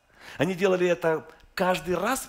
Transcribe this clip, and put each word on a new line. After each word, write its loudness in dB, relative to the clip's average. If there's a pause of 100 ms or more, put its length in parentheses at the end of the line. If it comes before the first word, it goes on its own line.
(360)
Они 0
делали 2
это 0 (280)
каждый 0
раз, -2